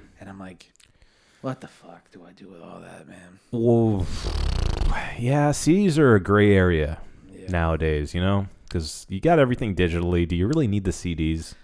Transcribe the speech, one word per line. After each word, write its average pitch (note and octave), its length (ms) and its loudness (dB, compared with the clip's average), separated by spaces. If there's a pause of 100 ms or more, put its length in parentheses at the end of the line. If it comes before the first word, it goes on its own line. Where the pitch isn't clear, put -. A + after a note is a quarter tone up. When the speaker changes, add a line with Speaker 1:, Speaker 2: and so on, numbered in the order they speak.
(180)
Speaker 1:
And G2 100 -20
I'm G2 120 -18
like, F#2 320 -20 (720)
"What C3 180 -8
the - 80 -20
fuck - 420 -20
do F2+ 180 -20
I F2+ 40 -20
do F#2 160 -20
with F2 140 -20
all F2 180 -18
that, F2 260 -20
man?" F2+ 320 -20 (140)
Speaker 2:
Well, A2+ 540 2 (1120)
yeah, C#3+ 340 0
C D#3 220 2 (100)
Ds D#3+ 140 2
are C3+ 180 6
a F#2+ 40 4
gray G2+ 360 4
area D#2+ 420 2 (340)
Speaker 1:
Yeah. - 180 -16
Speaker 2:
nowadays, D#2+ 640 -2
you F2 60 -4
know? G2 280 -2 (220)
'Cause D#2+ 400 -8
you F#2+ 100 -8
got E3 180 4
everything B2 380 0
digitally. F2 500 0
Do E2+ 80 -4
you F2 120 0
really D3 200 0
need G2+ 180 -2
the F#2 80 -2
C F2 220 -6
Ds? D#2+ 500 -4